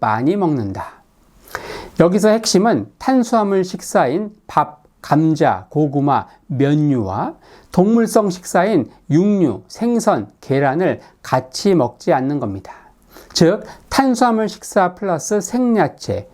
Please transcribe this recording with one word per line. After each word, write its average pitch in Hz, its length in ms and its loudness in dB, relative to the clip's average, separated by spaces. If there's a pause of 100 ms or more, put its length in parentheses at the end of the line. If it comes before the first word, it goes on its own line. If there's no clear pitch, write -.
많이 120 340 0
먹는다. 135 680 -4 (960)
여기서 185 300 4
핵심은 214 680 0
탄수화물 226 680 0
식사인 185 680 -2 (140)
밥, - 340 -2 (220)
감자, 147 680 2
고구마, 139 560 0 (220)
면류와 139 880 0 (360)
동물성 214 600 2
식사인 180 580 0 (220)
육류, 180 560 2
생선, 226 640 -2 (100)
계란을 139 600 0 (200)
같이 - 540 -2
먹지 151 360 0
않는 139 280 0
겁니다. 98 340 -8 (600)
즉, 185 300 2 (260)
탄수화물 233 600 2
식사 185 460 -2
플러스 196 460 -4
생야채 202 920 -2